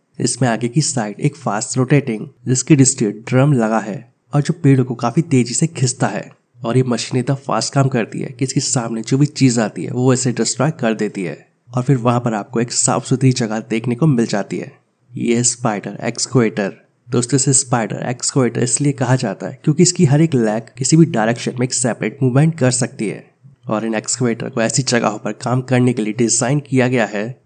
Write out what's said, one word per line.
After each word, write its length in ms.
इसमें 280
आगे 200
की 120
साइड 400
एक 160
फास्ट 420
रोटेटिंग 500
जिसकी 280
डिस्टिल्ड 380
ड्रम 240
लगा 260
है 340
और 100
जो 200
पेड़ों 220
को 100
काफी 280
तेजी 320
से 120
खींचता 400
है। 240
और 120
ये 60
मशीन 380
इतना 140
फास्ट 380
काम 160
करती 320
है 180
कि 60
इसके 160
सामने 420
जो 160
भी 80
चीज 320
आती 260
है, 60
वो 220
इसे 200
डिस्ट्रॉय 380
कर 240
देती 280
है 260
और 80
फिर 140
वहां 240
पर 140
आपको 260
एक 120
साफ 340
सुथरी 260
जगह 280
देखने 340
को 120
मिल 200
जाती 320
है। 140
ये 200
है 60
स्पाइडर 640
एक्सकवेटर। 680
दोस्तों, 260
इसे 160
स्पाइडर 440
एक्सकवेटर 680
इसलिए 300
कहा 240
जाता 300
है 180
क्योंकि 180
इसकी 220
हर 160
एक 140
लेग 280
किसी 180
भी 100
डायरेक्शन 540
में 60
एक 80
सेपरेट 480
मूवमेंट 360
कर 120
सकती 380
है। 260
और 200
इन 80
एक्सकवेटर 540
को 140
ऐसी 200
जगहों 360
पर 140
काम 280
करने 320
के 100
लिए 100
डिजाइन 480
किया 280
गया 160
है, 420